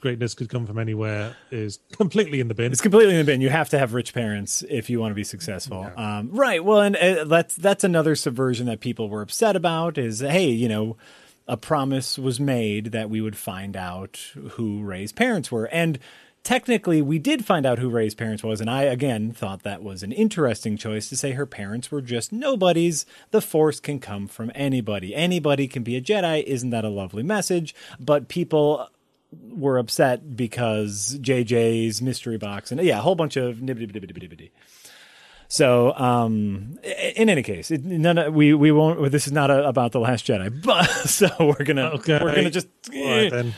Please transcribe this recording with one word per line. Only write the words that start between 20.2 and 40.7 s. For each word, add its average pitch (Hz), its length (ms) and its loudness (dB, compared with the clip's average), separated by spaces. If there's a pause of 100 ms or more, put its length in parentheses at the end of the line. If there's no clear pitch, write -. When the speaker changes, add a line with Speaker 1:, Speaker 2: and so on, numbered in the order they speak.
Speaker 2:
choice 107 320 -8
to - 60 -8
say 139 160 -4
her 135 120 -4
parents 107 460 -10
were 147 100 -6
just 120 320 -6
nobodies. 180 720 2 (280)
The 214 100 4
Force 156 380 2
can 147 180 -6
come 101 300 -10
from 113 260 -10
anybody. 110 600 -2
Anybody 147 540 0
can 127 140 -6
be 120 140 -4
a 131 40 -4
Jedi. 165 440 0
Isn't 127 260 -4
that 113 160 -2
a - 20 -2
lovely 98 340 -6
message? 175 520 -2 (240)
But 143 300 0
people 151 600 2 (440)
were 139 460 -2
upset 127 580 0
because 110 840 -2
J 127 240 2
J's 113 580 2
mystery 120 340 -4
box 101 360 -10
and, 143 80 -4
yeah, 156 180 4
a - 20 -2
whole 175 140 4
bunch 160 220 -2
of 123 220 -2
nibbity-bitty-bitty-bitty-bitty. 104 920 -10 (960)
So, 123 480 4
um, 113 920 0
i-, 196 300 -6
in 220 140 4
any 151 160 4
case, 90 260 -8
it, 147 140 -2
none 170 340 2
of, 156 160 0
we, 151 200 8
we 151 180 6
won't, 156 400 4
this 143 160 0
is 139 40 -6
not 143 180 2
a, 143 180 4
about 120 240 2
The 127 80 0
Last 117 260 0
Jedi, 110 360 -2
<laughs> - 20 -6
but, 185 220 4